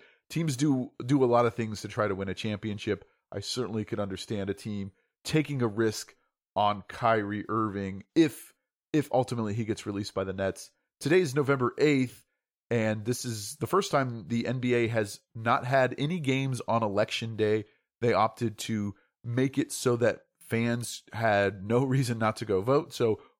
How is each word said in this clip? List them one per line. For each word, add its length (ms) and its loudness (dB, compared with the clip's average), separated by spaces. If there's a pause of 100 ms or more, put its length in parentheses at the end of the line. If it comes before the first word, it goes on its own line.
(280)
teams 280 -2
do, 340 2 (140)
do 180 4
a 40 6
lot 200 6
of 80 0
things 280 -6
to 60 -8
try 200 -2
to 60 -2
win 140 -4
a 60 -4
championship. 680 -4 (280)
I 80 -6
certainly 440 -4
could 160 -6
understand 500 -6
a 40 -2
team 380 -8 (320)
taking 380 0
a 60 4
risk 460 -2 (420)
on 320 2
Kyrie 600 0
Irving 560 -2 (100)
if 380 2 (400)
if 200 2
ultimately 420 0
he 100 -2
gets 220 -4
released 280 -4
by 100 -2
the 80 -4
Nets. 380 -4 (300)
Today 200 4
is 140 0
November 440 2
eighth, 460 2 (460)
and 340 0
this 200 -4
is 320 -8
the 100 -4
first 240 0
time 380 -2
the 180 0
N 120 -2
B 160 0
A 140 2
has 320 -2 (140)
not 300 0
had 340 2
any 220 -2
games 460 0
on 160 2
Election 540 -2
Day. 280 2 (360)
They 120 4
opted 460 0
to 360 -4 (300)
make 340 0
it 140 -2
so 240 0
that 240 2 (280)
fans 540 -2 (100)
had 520 2
no 200 2
<laughs> 0 -
reason 340 2
not 180 2
to 80 -10
go 160 2
vote. 320 2
So 280 0 (200)